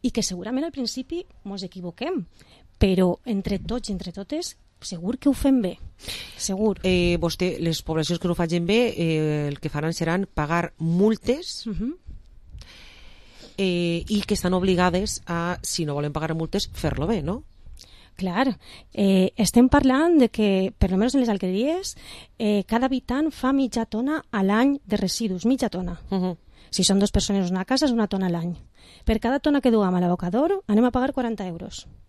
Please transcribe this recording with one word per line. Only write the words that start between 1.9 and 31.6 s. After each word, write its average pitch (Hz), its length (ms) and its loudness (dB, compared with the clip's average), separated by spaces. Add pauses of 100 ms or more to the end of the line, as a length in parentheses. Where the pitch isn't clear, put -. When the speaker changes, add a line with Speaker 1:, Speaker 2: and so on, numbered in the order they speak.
Speaker 1:
però 185 440 6
entre 196 340 -2
tots 226 300 -6
i 208 40 -4
entre 175 220 -8
totes 294 400 -8 (260)
segur 180 380 -6
que 285 100 2
ho 269 40 2
fem 269 280 4
bé, 185 140 -2 (640)
segur. 196 460 0
Speaker 2:
Eh, 175 380 4
vostè, 170 380 -2
les 165 240 0
poblacions 160 360 0
que 185 80 -2
no 175 60 2
ho - 60 -2
facin 170 260 0
bé, 208 140 2 (160)
eh, 156 540 0
el 143 100 -8
que 151 100 -6
faran 156 240 -2
seran 175 380 -2
pagar 165 460 -2
multes, 208 920 0
Speaker 1:
Mhm. 220 260 -4 (1600)
Speaker 2:
eh, 175 500 0
i 208 200 0
que 208 80 0
estan 180 180 0
obligades 180 760 2
a, 170 340 -4
si - 240 -4
no 143 80 -4
volen 147 200 -2
pagar 160 220 -2
multes, 165 380 -4
fer-lo 135 340 -2
bé, 208 160 0
no? 214 200 -6 (720)
Speaker 1:
Clar, 190 420 0 (360)
eh, 190 420 4
estem 240 340 6
parlant 285 500 4
de 240 100 6
que, 196 480 2
per 180 140 2
lo 190 60 2
menos 254 180 2
en 269 60 4
les 233 80 2
alqueries, 220 680 -2 (420)
eh, 208 280 2
cada 233 200 0
habitant 269 440 -2
fa 254 220 0
mitja 233 320 0
tona 269 460 -2
a 196 120 0
l'any 247 420 4
de 208 120 0
residus, 190 480 -2
mitja 254 240 2
tona. 180 300 -6 (100)
Speaker 2:
Mhm. 185 280 -2 (320)
Speaker 1:
Si - 140 0
són 196 160 4
dos 202 120 2
persones 196 380 0
en 185 60 -2
una 185 100 -2
casa, 269 200 0
és 262 60 2
una 226 160 2
tona 190 200 -2
a - 20 0
l'any. 170 260 -4 (480)
Per 220 160 2
cada 262 200 0
tona 285 220 2
que 247 100 4
duguem 196 240 2
a 180 60 2
l'abocador, 185 640 0
anem 214 180 4
a - 60 2
pagar 262 220 0
quaranta 226 340 -4
euros. - 400 -12 (220)